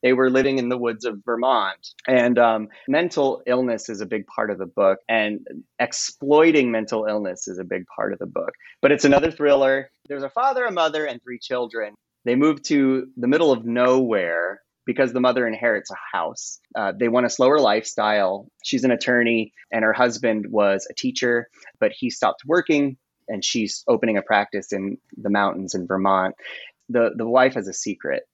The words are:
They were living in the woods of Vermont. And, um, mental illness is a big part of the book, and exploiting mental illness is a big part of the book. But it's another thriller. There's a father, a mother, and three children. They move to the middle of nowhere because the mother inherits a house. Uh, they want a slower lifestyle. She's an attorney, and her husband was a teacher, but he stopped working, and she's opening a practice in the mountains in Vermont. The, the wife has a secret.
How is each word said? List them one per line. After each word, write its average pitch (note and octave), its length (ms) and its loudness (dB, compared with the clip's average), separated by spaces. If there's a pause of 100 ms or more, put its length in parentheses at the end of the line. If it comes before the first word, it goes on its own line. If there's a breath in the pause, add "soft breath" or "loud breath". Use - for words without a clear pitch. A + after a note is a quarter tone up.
They B2+ 80 4
were C3 180 4
living C3 280 2
in A#2+ 100 -2
the B2+ 100 -2
woods A2+ 260 -4
of A2 200 -6
Vermont. A#2 540 0 (280)
And, B2 320 2
um, A2 300 4 (180 loud breath)
mental D3 580 0
illness B2 440 -2
is G#2 120 -10
a G#2+ 60 -6
big G2+ 220 -6
part G#2+ 220 -4
of F#2+ 80 -4
the F#2+ 80 -8
book, G2 420 2
and G#2+ 360 -2 (360)
exploiting D3 920 2
mental A2 360 -2
illness G#2 420 -4
is F2+ 100 -10
a F#2 60 -8
big F#2 300 -8
part G#2+ 180 -4
of - 80 -10
the F#2+ 60 -8
book. E2 260 -6 (280 loud breath)
But C#3+ 120 4
it's D3 120 0
another C#3+ 280 4
thriller. C3+ 580 2 (180)
There's C#3+ 140 -8
a C#3 80 -8
father, B3+ 340 0
a A3+ 80 -2
mother, D#3 320 0
and B2 180 -8
three B2 180 -14
children. A2+ 540 -6 (300)
They B2 120 2
move C#3+ 280 2
to C3+ 520 0
the A#2+ 120 -4
middle D3+ 220 4
of A#2 140 0
nowhere A2+ 960 0 (260)
because B2 260 0
the B2+ 80 -2
mother B2 260 2
inherits A2 440 -2
a - 260 -10
house. - 440 -8 (140)
Uh, G2 240 -2
they A#2+ 100 0
want B2 180 2
a A2+ 40 -2
slower C3+ 280 4
lifestyle. G#2+ 920 0 (160)
She's B2+ 200 -4
an C3 60 4
attorney, A#2+ 640 0 (180 loud breath)
and A2+ 140 -2
her A2 80 2
husband A2+ 560 0
was G2+ 420 0
a - 40 -16
teacher, A#2+ 540 -2 (300 loud breath)
but G#2+ 140 2
he - 160 -6
stopped - 380 -2
working, D3 500 0 (320)
and G2+ 160 -6
she's - 420 -4
opening A2+ 300 2
a G2 60 -2
practice G2+ 500 -2
in G2 240 -6 (220)
the G2+ 100 -6
mountains G2 460 0
in F2+ 120 -4
Vermont. F#2+ 500 0 (520 loud breath)
The, A#2 260 2
the A2+ 140 -4
wife B2+ 260 4
has G2+ 140 -6
a F2+ 60 -10
secret. - 480 -6 (120)